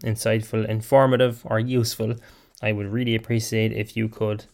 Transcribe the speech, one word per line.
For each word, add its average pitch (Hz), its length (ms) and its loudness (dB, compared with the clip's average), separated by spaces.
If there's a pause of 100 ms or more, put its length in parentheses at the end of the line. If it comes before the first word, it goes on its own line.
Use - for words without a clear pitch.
insightful, 110 680 -2
informative, 123 760 4
or 113 160 0
useful, 117 560 -2 (440)
I 110 120 -2
would 101 160 -4
really 117 260 -2
appreciate 110 580 0
if 107 240 -6
you 113 120 -2
could 107 460 -4